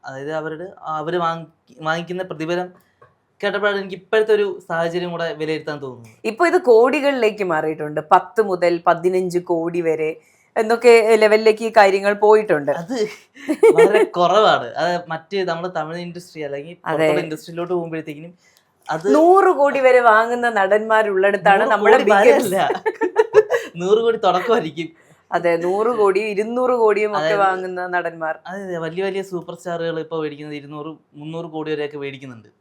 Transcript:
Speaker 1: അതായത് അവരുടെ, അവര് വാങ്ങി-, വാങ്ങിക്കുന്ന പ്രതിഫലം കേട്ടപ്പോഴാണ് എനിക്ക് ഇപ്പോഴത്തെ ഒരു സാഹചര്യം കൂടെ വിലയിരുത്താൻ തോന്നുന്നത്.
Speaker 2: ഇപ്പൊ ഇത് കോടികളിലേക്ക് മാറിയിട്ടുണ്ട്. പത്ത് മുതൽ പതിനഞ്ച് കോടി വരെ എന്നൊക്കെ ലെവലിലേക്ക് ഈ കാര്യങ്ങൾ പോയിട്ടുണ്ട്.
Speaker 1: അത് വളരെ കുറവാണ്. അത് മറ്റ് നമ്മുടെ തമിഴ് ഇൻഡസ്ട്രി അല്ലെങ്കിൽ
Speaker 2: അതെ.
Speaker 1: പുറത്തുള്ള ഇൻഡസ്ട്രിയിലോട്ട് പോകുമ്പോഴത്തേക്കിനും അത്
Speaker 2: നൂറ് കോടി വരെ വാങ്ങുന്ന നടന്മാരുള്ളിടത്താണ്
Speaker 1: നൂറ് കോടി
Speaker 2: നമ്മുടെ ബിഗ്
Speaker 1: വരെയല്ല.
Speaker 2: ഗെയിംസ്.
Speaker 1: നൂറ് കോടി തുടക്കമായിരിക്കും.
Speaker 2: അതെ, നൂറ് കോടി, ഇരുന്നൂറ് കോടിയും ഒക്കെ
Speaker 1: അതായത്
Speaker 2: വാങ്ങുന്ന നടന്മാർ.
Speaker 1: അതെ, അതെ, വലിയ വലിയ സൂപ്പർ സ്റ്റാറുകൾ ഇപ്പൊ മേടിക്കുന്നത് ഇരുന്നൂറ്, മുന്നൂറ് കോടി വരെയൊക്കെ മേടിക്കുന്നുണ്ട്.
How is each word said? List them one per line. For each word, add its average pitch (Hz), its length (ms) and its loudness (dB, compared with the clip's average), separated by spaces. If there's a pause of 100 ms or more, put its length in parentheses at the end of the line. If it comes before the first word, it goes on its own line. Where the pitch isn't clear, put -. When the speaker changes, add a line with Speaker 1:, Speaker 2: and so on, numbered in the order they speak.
Speaker 1:
അതായത് 139 280 -12
അവരുടെ, 156 340 -8 (120)
അവര് 156 380 -8
വാങ്ങി-, 165 640 -6
വാങ്ങിക്കുന്ന 170 420 -6
പ്രതിഫലം 180 680 -8 (520)
കേട്ടപ്പോഴാണ് 202 340 -2
എനിക്ക് 190 160 -10
ഇപ്പോഴത്തെ 214 400 0
ഒരു 202 240 -2 (100)
സാഹചര്യം 170 420 -4
കൂടെ 165 240 -6
വിലയിരുത്താൻ 151 480 -6
തോന്നുന്നത്. 120 300 -16 (120)
Speaker 2:
ഇപ്പൊ 226 220 0
ഇത് 349 160 2
കോടികളിലേക്ക് 247 840 2
മാറിയിട്ടുണ്ട്. 156 560 -4 (100)
പത്ത് 185 320 2
മുതൽ 175 440 0
പതിനഞ്ച് 180 520 0
കോടി 170 420 -4
വരെ 160 360 -4 (400)
എന്നൊക്കെ 226 580 4
ലെവലിലേക്ക് 220 500 4
ഈ 220 120 -4
കാര്യങ്ങൾ 196 360 4
പോയിട്ടുണ്ട്. 208 580 2
Speaker 1:
അത് 208 380 -4 (680)
വളരെ 440 300 4
കുറവാണ്. 175 600 2
അത് 170 420 -4
മറ്റ് 160 280 -10
നമ്മുടെ 175 320 -4
തമിഴ് 165 300 -8
ഇൻഡസ്ട്രി 175 440 -14
അല്ലെങ്കിൽ 143 340 -10 (100)
Speaker 2:
അതെ. 156 120 -4
Speaker 1:
പുറത്തുള്ള 156 220 2
ഇൻഡസ്ട്രിയിലോട്ട് 165 520 -10
പോകുമ്പോഴത്തേക്കിനും 160 640 -10 (560)
അത് 165 240 0
Speaker 2:
നൂറ് 359 420 6
കോടി 277 240 2
വരെ 254 200 6
വാങ്ങുന്ന 240 500 2
നടന്മാരുള്ളിടത്താണ് 202 1080 2
Speaker 1:
നൂറ് 220 200 0
കോടി 220 120 4
Speaker 2:
നമ്മുടെ 262 60 6
ബിഗ് 208 160 4
Speaker 1:
വരെയല്ല. 196 640 4
Speaker 2:
ഗെയിംസ്. - 1000 0
Speaker 1:
നൂറ് 185 220 2
കോടി 226 180 0
തുടക്കമായിരിക്കും. 170 960 -2 (200)
Speaker 2:
അതെ, 170 240 0
നൂറ് 185 300 -2
കോടി, 208 340 2
ഇരുന്നൂറ് 220 500 -2
കോടിയും 214 400 2
ഒക്കെ 202 80 -4
Speaker 1:
അതായത് 208 200 0
Speaker 2:
വാങ്ങുന്ന 185 480 -2
നടന്മാർ. 165 600 -6
Speaker 1:
അതെ, 190 160 -12
അതെ, 180 160 -8
വലിയ 165 260 -8
വലിയ 190 180 -6
സൂപ്പർ 175 320 -12
സ്റ്റാറുകൾ 165 460 -8
ഇപ്പൊ 160 220 -8
മേടിക്കുന്നത് 147 340 -10
ഇരുന്നൂറ്, 147 400 -14 (180)
മുന്നൂറ് 160 320 -12
കോടി 156 260 -8
വരെയൊക്കെ 147 260 -8
മേടിക്കുന്നുണ്ട്. 131 500 -14 (120)